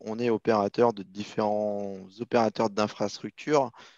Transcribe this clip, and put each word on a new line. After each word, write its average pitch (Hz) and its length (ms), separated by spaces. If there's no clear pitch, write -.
on 110 160
est 120 140
opérateur 110 600
de 101 120
différents 104 960
opérateurs 113 500
d'infrastructures, 107 1040